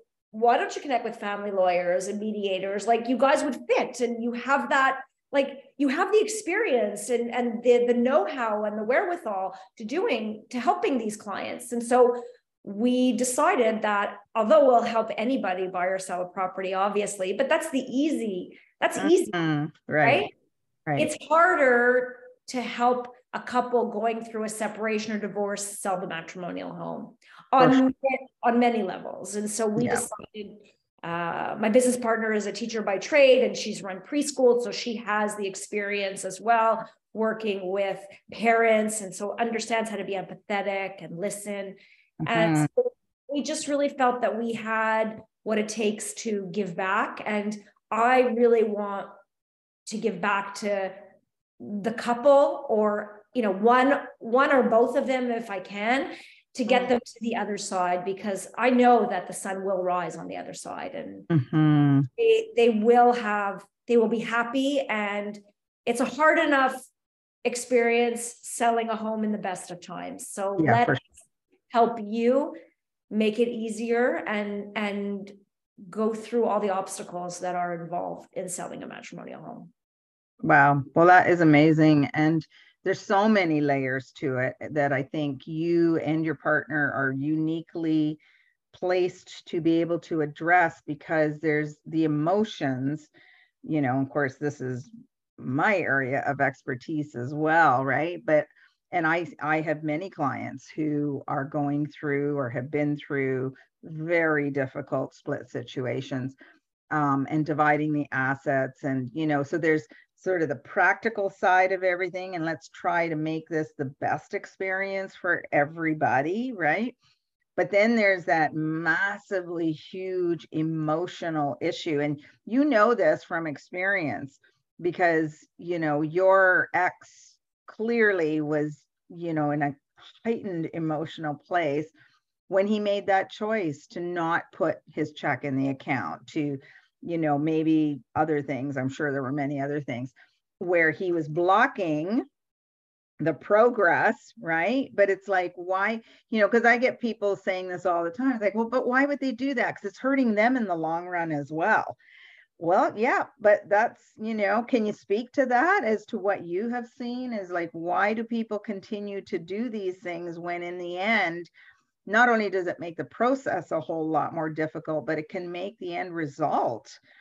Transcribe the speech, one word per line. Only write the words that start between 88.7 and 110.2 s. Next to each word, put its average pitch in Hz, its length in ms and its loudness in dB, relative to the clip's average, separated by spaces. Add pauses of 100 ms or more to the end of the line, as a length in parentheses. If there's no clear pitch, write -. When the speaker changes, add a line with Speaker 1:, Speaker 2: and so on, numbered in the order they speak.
Speaker 2:
placed - 760 -4
to 180 120 -4
be 165 200 4
able 170 180 0
to 160 220 -4
address, 165 680 2
because 151 540 -2
there's 151 360 -2 (100)
the 160 180 0
emotions, 151 1040 -2 (540)
you 156 180 -2
know, 131 200 2
of 135 100 -2
course, 143 260 -2
this 147 240 -6
is 127 300 -8 (480)
my 175 400 0
area 135 480 -2
of 139 140 -4
expertise 139 760 -4
as 123 200 -8
well, 151 500 4
right? 151 400 -2
But, 151 220 2 (460)
and 170 140 0
I, 165 200 0 (160)
I 156 200 0
have 156 200 -4
many 160 280 -4
clients 120 580 -6
who 147 600 -4
are 139 160 -4
going 147 420 -2
through 143 500 -2
or 135 140 -2
have 131 200 -6
been 147 260 0
through 131 580 -4 (280)
very 160 680 0
difficult 139 640 -4
split - 340 -8
situations, 131 840 -6 (560)
um, 139 400 0
and 156 140 0
dividing 151 480 2
the 147 200 -2
assets. 135 720 -2
And, 131 280 -4
you 160 140 -2
know, 143 160 0
so 165 160 -4
there's 156 280 2 (300)
sort 185 260 -2